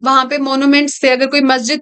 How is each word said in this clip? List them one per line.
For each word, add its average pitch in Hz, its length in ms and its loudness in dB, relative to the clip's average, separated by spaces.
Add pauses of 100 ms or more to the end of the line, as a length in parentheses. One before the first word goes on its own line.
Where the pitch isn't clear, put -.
वहां 262 260 2
पे 294 80 -4
monuments 277 680 0
थे, 269 60 4
अगर 254 180 0
कोई 285 140 0
मस्जिद 262 400 -2